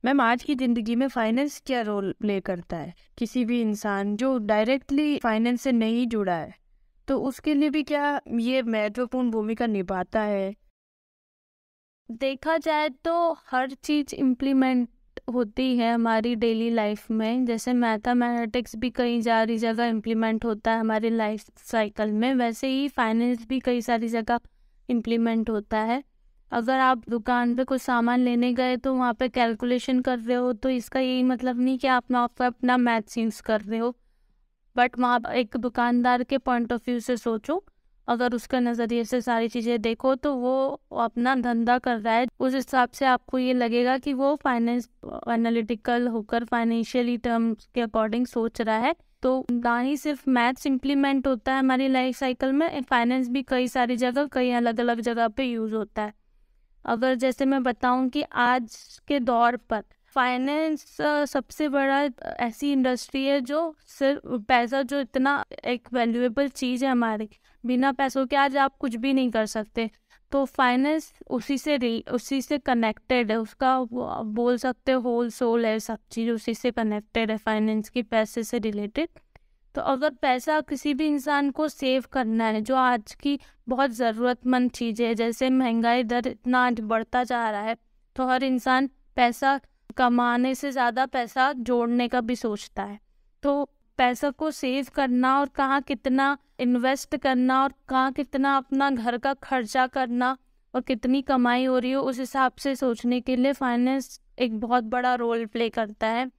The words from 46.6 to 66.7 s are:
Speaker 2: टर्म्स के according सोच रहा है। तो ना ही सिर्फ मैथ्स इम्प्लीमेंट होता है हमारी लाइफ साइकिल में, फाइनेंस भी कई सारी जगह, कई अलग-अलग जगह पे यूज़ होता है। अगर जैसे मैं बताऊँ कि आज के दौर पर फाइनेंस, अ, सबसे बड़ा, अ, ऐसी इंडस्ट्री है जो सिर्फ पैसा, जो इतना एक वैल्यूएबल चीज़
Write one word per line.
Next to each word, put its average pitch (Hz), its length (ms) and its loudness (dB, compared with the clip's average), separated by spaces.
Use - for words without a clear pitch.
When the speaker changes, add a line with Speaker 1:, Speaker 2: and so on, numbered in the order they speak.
Speaker 2:
टर्म्स 233 580 -2
के 240 80 0
according 226 440 0
सोच 226 340 -4
रहा 220 160 2
है। 262 180 2
तो 262 280 0
ना 240 280 0
ही 269 180 0
सिर्फ 285 320 -4
मैथ्स 254 380 2
इम्प्लीमेंट 277 600 2
होता 262 260 0
है 269 60 2
हमारी 262 300 2
लाइफ 262 280 2
साइकिल 262 360 -2
में, 285 300 0
फाइनेंस 247 460 2
भी 254 140 -2
कई 254 260 0
सारी 247 280 0
जगह, 254 360 0
कई 254 180 0
अलग-अलग 240 500 0
जगह 233 280 0
पे 240 160 -2
यूज़ 220 300 -4
होता 214 280 -4
है। 214 120 -6
अगर 240 300 0
जैसे 254 300 0
मैं 269 180 2
बताऊँ 254 460 0
कि 285 140 -2
आज - 840 -2
के 285 120 2
दौर 240 360 2
पर 220 260 -4
फाइनेंस, 285 840 0
अ, 294 240 2
सबसे 294 440 -2
बड़ा, 277 400 2
अ, - 180 -8
ऐसी 240 320 -2
इंडस्ट्री 262 520 0
है 277 160 2
जो 302 360 -4
सिर्फ 277 400 0
पैसा, 240 560 0
जो 277 180 -2
इतना 269 440 0
एक 247 280 -4
वैल्यूएबल 247 560 0
चीज़ 254 360 -2